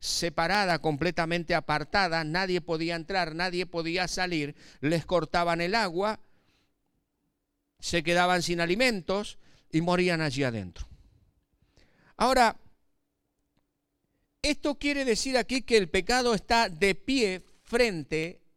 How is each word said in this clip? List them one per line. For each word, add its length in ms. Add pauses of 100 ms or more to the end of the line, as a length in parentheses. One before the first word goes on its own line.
separada, 800
completamente 800
apartada, 680
nadie 380
podía 340
entrar, 380
nadie 320
podía 420
salir, 480 (260)
les 220
cortaban 580
el 120
agua, 460 (1600)
se 240
quedaban 400
sin 180
alimentos 800 (320)
y 100
morían 400
allí 220
adentro. 440 (1300)
Ahora, 400 (1900)
esto 340
quiere 300
decir 320
aquí 260
que 140
el 120
pecado 440
está 360
de 260
pie 480 (200)
frente 760 (180)